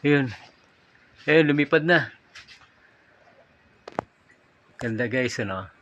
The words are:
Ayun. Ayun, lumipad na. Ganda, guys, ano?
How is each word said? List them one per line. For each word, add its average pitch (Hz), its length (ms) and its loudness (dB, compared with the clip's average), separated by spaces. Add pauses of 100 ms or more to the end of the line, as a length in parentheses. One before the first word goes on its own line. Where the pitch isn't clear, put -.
Ayun. 143 240 2 (960)
Ayun, 151 240 4
lumipad 147 400 2
na. 165 240 2 (2750)
Ganda, 117 320 -6
guys, 127 320 -4
ano? 95 320 -8 (100)